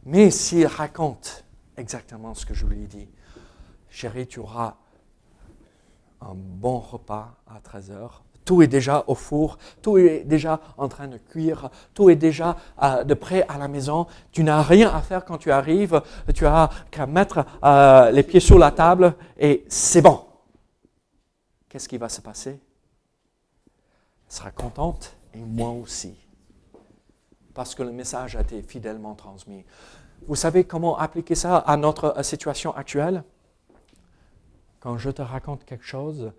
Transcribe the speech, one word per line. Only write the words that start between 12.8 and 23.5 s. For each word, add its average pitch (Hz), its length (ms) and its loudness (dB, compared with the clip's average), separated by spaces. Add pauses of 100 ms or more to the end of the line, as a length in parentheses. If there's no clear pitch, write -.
euh, 131 220 0
de 147 80 0
prêt 185 340 -4
à 143 100 -10
la 143 120 -10
maison. 143 380 -6 (260)
Tu 165 100 0
n'as 151 180 2
rien 175 320 6
à 156 60 -4
faire 185 240 -6
quand 170 140 -12
tu 151 160 -2
arrives, 160 480 0 (340)
tu - 100 -2
as 151 240 4 (220)
qu'à 151 140 -8
mettre, 160 400 -2 (180)
euh, 135 480 8
les 139 120 4
pieds 180 180 6
sur - 180 10
la 147 120 6
table 175 440 4 (240)
et 147 300 0
c'est - 320 0
bon. 151 240 6 (1400)
Qu'est-ce - 180 -16
qui 127 100 -12
va 113 120 -8
se - 100 -14
passer ? 131 400 -16 (1700)